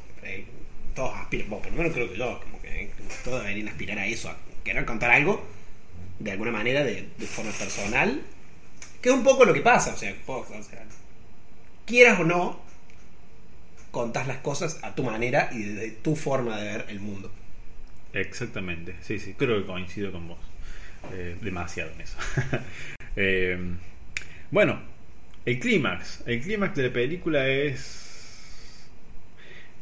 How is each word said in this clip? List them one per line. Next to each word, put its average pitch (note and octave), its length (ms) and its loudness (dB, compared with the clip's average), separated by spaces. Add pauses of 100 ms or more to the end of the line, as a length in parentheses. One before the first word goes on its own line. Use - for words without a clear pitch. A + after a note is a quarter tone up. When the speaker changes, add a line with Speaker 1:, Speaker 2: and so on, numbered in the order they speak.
(220)
Speaker 1:
eh, F#2+ 220 -6 (500)
todos - 220 2
aspiran. - 320 0
Bueno, G#2+ 140 -6
por - 100 2
lo B2 60 4
menos E3 160 2
creo A#2+ 160 -2
que F2+ 80 -6
yo, A#2 220 -2
como - 200 0
que, - 220 0
eh, G2+ 80 -2 (340)
todos B2 180 2
deberían G#2 260 -2
aspirar G2+ 300 -2
a G2 80 0
eso, G#2+ 220 -2
a E2 80 -4 (280)
querer A#2+ 200 0
contar A#2+ 260 2
algo, D3+ 360 6 (720)
de G2+ 140 -4
alguna G#2+ 180 -2
manera, A#2+ 340 2
de, F#2+ 320 -2
de A2 100 -4
forma G#2+ 260 -2
personal, A#2+ 680 0 (800)
que - 80 2
es B3+ 60 10
un B3 100 4
poco C4 200 10
lo F3+ 100 10
que - 80 2
pasa, G#3+ 320 6
o - 20 -2
sea, G2 180 -2 (120)
po-, B2 220 -4
o G#2 140 -6
sea, - 220 -6 (1000)
quieras A#3 340 10
o E3 40 4
no, F3 360 2 (1300)
contás B2 340 -2
las C3 120 -2
cosas D#3 440 -2
a G#2+ 140 -4
tu D3 80 0
manera B2 480 2
y A#2 100 -2
desde G#2 300 -4
tu D#3 240 0
forma B2 420 2
de G#2 60 -2
ver G#2 240 -4
el G#2+ 100 -4
mundo. G2+ 320 -4 (840)
Speaker 2:
Exactamente, F2+ 880 -4
sí, G#2 200 -4
sí, G2 140 -6
creo A#2+ 260 2
que F#2 60 -2
coincido F#2 440 -4
con F2 180 -4
vos, E2+ 100 -6 (720)
eh, F2 280 -4
demasiado F2 520 -4
en - 80 -6
eso. - 180 -2 (320)
<laughs> - 120 0 (520)
Eh, F#2 440 4 (920)
bueno, E3 300 6 (640)
el B2 140 2
clímax, B2 640 2
el A#2 160 0
clímax G3 340 0
de C#3 100 2
la B2 100 2
película C#3 520 2
es, - 1400 -2 (920)